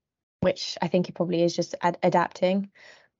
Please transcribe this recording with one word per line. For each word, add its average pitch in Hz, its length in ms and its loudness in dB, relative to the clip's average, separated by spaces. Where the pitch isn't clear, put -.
which - 400 -2
I 180 60 -2
think 180 220 0
it - 80 -16
probably 170 260 0
is 170 140 2
just - 260 -4
ad-, 175 220 0
adapting. 185 640 2